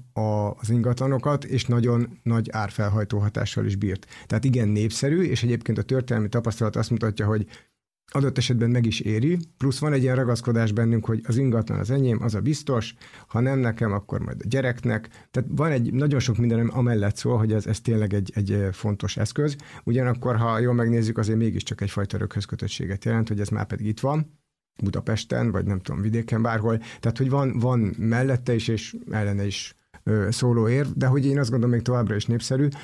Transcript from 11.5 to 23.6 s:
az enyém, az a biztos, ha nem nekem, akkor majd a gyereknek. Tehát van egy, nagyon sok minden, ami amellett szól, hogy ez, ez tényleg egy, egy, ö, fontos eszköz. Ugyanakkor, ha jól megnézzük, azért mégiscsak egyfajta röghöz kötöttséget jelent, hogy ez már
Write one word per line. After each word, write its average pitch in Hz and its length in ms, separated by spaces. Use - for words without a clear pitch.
az 95 100
enyém, 131 320
az 107 140
a 101 40
biztos, 127 560
ha 110 120
nem 135 200
nekem, 113 320
akkor 101 280
majd - 240
a - 40
gyereknek. 123 840
Tehát - 240
van 156 160
egy, 120 220
nagyon 139 260
sok 120 180
minden, 117 220
ami 117 140
amellett 117 420
szól, 120 220
hogy 110 160
ez, 107 120
ez 107 140
tényleg 107 340
egy, 101 220
egy, 101 160
ö, 101 200
fontos 101 460
eszköz. 143 380
Ugyanakkor, 123 520
ha 113 240
jól 123 140
megnézzük, 117 440
azért 110 200
mégiscsak 104 440
egyfajta 101 360
röghöz 101 280
kötöttséget - 600
jelent, 113 220
hogy 104 120
ez 101 100
már 107 160